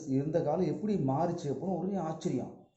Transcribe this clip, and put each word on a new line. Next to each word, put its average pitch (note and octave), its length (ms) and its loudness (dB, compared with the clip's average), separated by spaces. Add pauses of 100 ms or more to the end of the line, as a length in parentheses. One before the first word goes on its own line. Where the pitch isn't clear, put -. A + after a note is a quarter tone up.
இருந்த D3 360 2
காலம் E3 240 2
எப்படி G3+ 300 0
மாறிச்சு?" D#3 520 0
அப்படின்னு F3 300 -2
ஒரே F#3+ 160 -2
ஆச்சரியம். D#3+ 720 -4 (100)